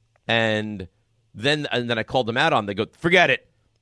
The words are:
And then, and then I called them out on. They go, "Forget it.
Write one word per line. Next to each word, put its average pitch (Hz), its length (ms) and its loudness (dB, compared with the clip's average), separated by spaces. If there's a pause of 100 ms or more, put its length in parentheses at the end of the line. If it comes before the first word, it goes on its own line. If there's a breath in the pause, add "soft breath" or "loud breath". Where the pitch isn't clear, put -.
(280)
And 107 600 0 (460)
then, 147 380 -2
and 120 180 -2
then 117 80 0
I 107 60 -2
called 127 240 -2
them 113 100 -4
out 156 160 2
on. 113 140 0
They 101 60 -4
go, 101 120 -2 (120)
"Forget 175 320 4
it. - 180 -2 (340)